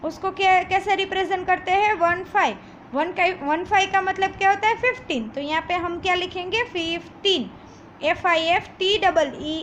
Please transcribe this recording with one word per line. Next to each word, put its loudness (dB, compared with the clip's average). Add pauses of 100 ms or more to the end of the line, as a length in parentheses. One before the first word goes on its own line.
उसको -4
क्या, 4
कैसे 0
रिप्रेजेंट -2
करते 0
हैं, 4
वन 2
फ़ाइव। 0 (360)
वन -2
का, 0 (220)
वन 0
फ़ाइव 2
का 4
मतलब -2
क्या 4
होता 2
है, 2
फ़िफ़्टीन, -2
तो -8
यहाँ -2
पे 0
हम -4
क्या 0
लिखेंगे, -4
फ़िफ़्टीन, -2 (540)
एफ़ 0
आई 4
एफ़ 2 (100)
टी 2
डबल 2
ई -6